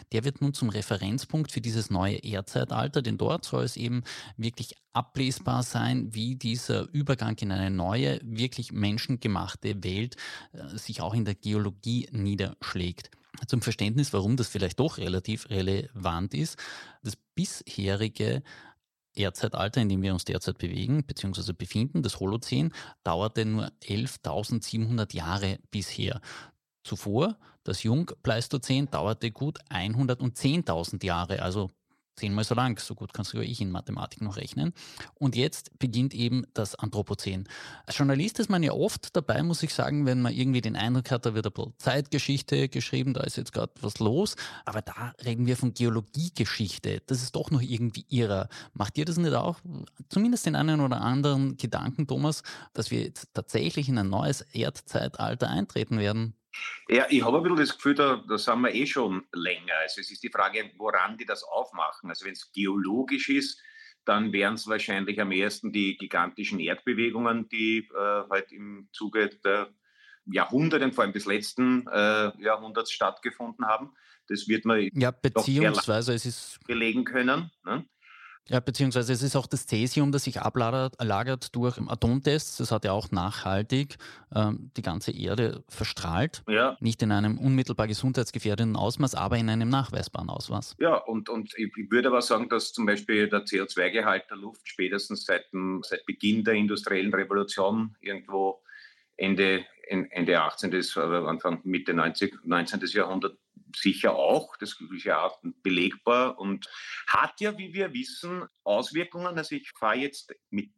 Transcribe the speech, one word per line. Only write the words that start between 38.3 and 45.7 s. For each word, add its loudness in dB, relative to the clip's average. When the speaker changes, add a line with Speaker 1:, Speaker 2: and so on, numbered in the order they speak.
Speaker 1:
ist 2
man 4
ja 4
oft -2
dabei, 2
muss 0
ich -2
sagen, 2
wenn 4
man 2
irgendwie 2
den -2
Eindruck 2
hat, 2
da 2
wird 0
ein -4
bisschen -6
Zeitgeschichte 0
geschrieben, 0
da -2
ist -4
jetzt -6
grad -2
was -4
los. 2
Aber -4
da -10
reden 2
wir 4
von 0